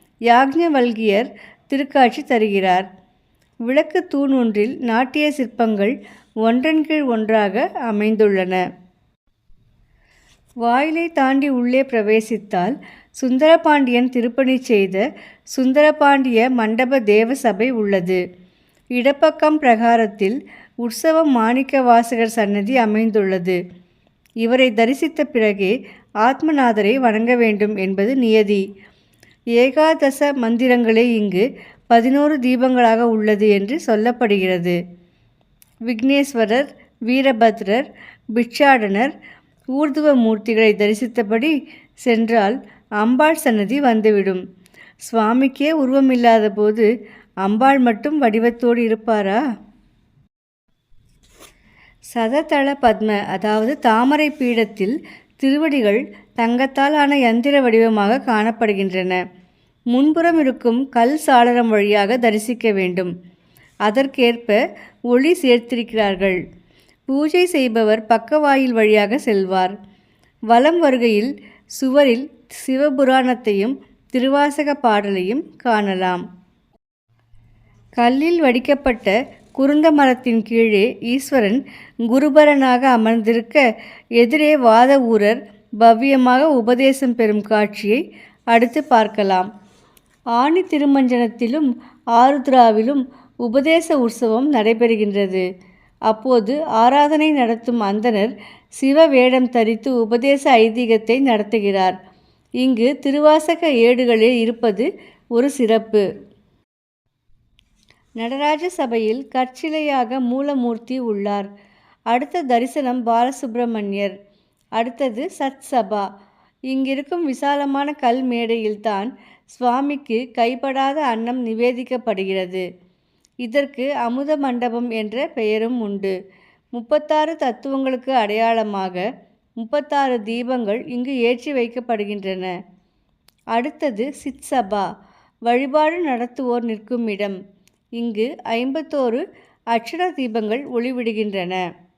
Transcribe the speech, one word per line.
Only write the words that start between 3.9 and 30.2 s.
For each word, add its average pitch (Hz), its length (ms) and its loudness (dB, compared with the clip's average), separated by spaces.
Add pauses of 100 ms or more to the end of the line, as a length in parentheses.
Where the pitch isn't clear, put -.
தூண் 277 280 -2
ஒன்றில் 226 460 0
நாட்டிய 254 500 -2
சிற்பங்கள் 226 640 -2 (420)
ஒன்றன் 254 480 0
கீழ் 302 220 -2
ஒன்றாக 220 580 0 (180)
அமைந்துள்ளன. 208 720 0 (2000)
வாயிலை 285 560 0
தாண்டி 277 380 0
உள்ளே 247 320 0
பிரவேசித்தால் 220 920 -2 (400)
சுந்தரபாண்டியன் 269 920 2
திருப்பணி 247 500 0
செய்த 196 360 0 (520)
சுந்தரபாண்டிய 269 1000 2
மண்டப 247 540 0
தேவ 220 300 2
சபை 226 360 -2
உள்ளது. 196 500 -2 (720)
இடப்பக்கம் 302 680 2
பிரகாரத்தில் 226 800 2 (400)
உற்சவம் 311 540 0
மாணிக்க 254 500 0
வாசகர் 233 540 2
சன்னதி 202 420 -2
அமைந்துள்ளது. 202 800 0 (800)
இவரை 247 360 2
தரிசித்த 262 520 0
பிறகே 208 480 0 (460)
ஆத்மநாதரை 247 800 2
வணங்க 233 380 0
வேண்டும் 214 400 0
என்பது 196 400 -2
நியதி. 214 460 2 (840)
ஏகாதச 277 880 2